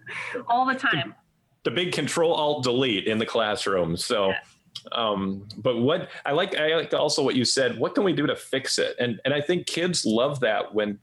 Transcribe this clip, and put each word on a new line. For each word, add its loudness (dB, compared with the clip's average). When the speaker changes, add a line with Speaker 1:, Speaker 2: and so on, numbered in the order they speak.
Speaker 1:
all 2
the 2
time. -2
Speaker 2:
the -2
big 0
Control 2
Alt 0
Delete 2
in 2
the 0
classroom. 2
So, 0
Speaker 1:
Yeah. 0
Speaker 2:
um, -2
but 0
what 0
I -2
like, 0
I 0
like -2
also 0
what 2
you 2
said. 0
What -2
can 2
we 4
do 0
to 0
fix -4
it? -2
And, -2
and 2
I 0
think 0
kids -2
love 2
that 0
when 0